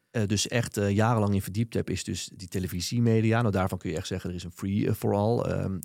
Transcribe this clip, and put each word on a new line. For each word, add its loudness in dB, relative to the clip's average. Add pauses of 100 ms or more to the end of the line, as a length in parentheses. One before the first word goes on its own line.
(100)
eh, 0
dus 0
echt, -2
eh, 2
jarenlang 4
in 2
verdiept -4
heb, -2
is -4
dus -6
die -14
televisiemedia. 2
Nou, 2
daarvan 0
kun -6
je -4
echt -6
zeggen, -6
er -6
is -10
een -10
free-for-all. 0
Ehm, -2